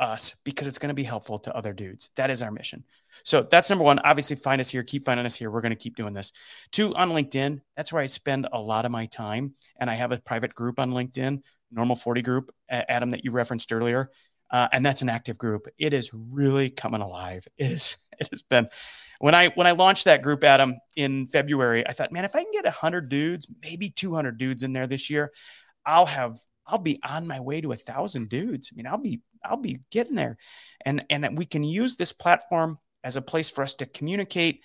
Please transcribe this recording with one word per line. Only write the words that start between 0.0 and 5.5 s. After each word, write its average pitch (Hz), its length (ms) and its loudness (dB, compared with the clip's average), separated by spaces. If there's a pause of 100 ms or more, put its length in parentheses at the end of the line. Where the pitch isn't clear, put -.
us 110 340 0 (100)
because 143 220 -6
it's 131 100 -6
gonna 143 160 -4
be 139 100 -4
helpful 113 360 -8
to - 140 -10
other 110 200 -8
dudes. 98 420 -12
That 135 140 0
is 127 120 -4
our 110 100 -6
mission. - 340 -12 (380)
So 143 200 4
that's - 260 6
number 190 140 2
one. 143 160 8
Obviously, 147 380 2
find 135 240 0
us 127 80 -2
here. 127 140 -2
Keep 139 200 -8
finding 123 220 0
us 117 100 -2
here. 113 160 -6